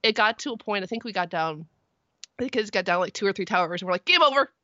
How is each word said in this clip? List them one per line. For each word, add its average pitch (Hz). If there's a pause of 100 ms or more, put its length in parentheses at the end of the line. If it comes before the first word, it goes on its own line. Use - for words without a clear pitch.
it 220
got 226
to 262
a 214
point, 202
I 180
think 226
we 226
got 180
down, 160 (680)
the 254
kids 220
got 190
down, 180
like, 180
two 214
or 196
three 190
towers, 175
and 185
we're 180
like, 185
"Game 349
over." 277 (120)